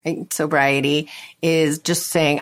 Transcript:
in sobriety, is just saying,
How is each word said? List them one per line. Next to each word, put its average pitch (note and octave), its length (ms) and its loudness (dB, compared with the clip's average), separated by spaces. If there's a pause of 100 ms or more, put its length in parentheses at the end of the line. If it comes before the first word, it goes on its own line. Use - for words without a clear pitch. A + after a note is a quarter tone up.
in E3+ 280 -6
sobriety, C#3+ 760 0 (360)
is D#3+ 340 2
just E3 300 -2
saying, D3 340 2